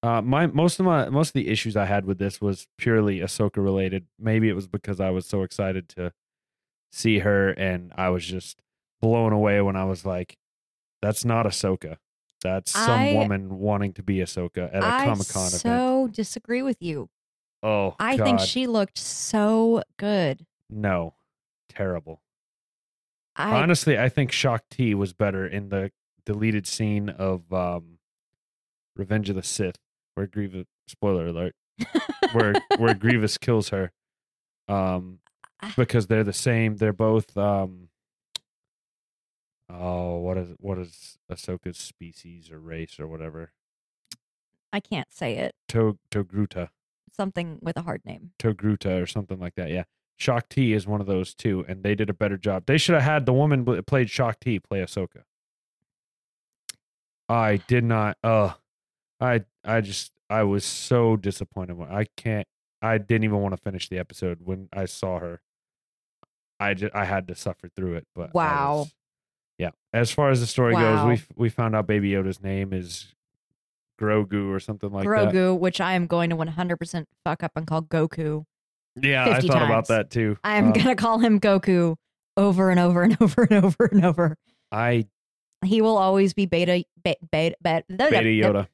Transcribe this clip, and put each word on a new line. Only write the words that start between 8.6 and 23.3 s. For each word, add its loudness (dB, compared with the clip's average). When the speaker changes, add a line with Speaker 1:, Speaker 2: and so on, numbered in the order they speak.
Speaker 1:
blown 4
away 4
when 0
I -2
was -4
like, -6
"That's -2
not 2
Ahsoka. -4
That's -4
some 0
Speaker 2:
I, 2
Speaker 1:
woman 0
wanting 0
to -16
be 0
Ahsoka -4
at 0
a 0
Speaker 2:
I 0
Speaker 1:
Comic-Con -2
event." -4
Speaker 2:
so 0
disagree -6
with -4
you. -8
Speaker 1:
Oh, 0
Speaker 2:
I 0
think 4
Speaker 1:
God. 0
Speaker 2:
she -2
looked -2
so 0
good. -2
Speaker 1:
No. -2
Terrible. -8